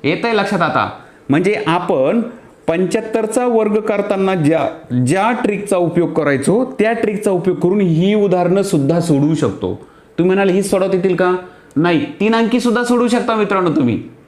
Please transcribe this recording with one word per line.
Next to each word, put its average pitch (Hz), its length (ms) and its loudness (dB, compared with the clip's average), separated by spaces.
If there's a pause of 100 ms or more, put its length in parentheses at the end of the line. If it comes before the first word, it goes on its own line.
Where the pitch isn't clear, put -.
येतंय 175 300 -2
लक्षात 196 280 0
आता? 123 280 0 (400)
म्हणजे 180 380 0
आपण 170 540 0 (460)
पंच्याहत्तरचा 220 800 -2
वर्ग 220 320 2
करताना 196 560 -2
ज्या, 156 320 2 (380)
ज्या 190 260 0
ट्रिकचा 202 460 -2
उपयोग 170 360 0
करायचो, 156 680 0
त्या 220 120 2
ट्रिकचा 214 400 -2
उपयोग 180 260 0
करून 190 240 0
ही 180 340 2
उदाहरणं 185 460 2
सुद्धा 165 380 0
सोडवू 151 360 2
शकतो. 98 520 -4 (300)
तुम्ही 185 180 2
म्हणाल, 196 140 2
"ही 190 140 2
सोडवता 190 320 0
येतील 180 200 0
का?" 180 200 2 (400)
नाही, 165 300 2 (140)
तीन 220 160 2
अंकी 226 240 0
सुद्धा 240 240 0
सोडवू 247 240 2
शकता 233 280 0
मित्रांनो 196 340 0
तुम्ही. 131 340 0 (240)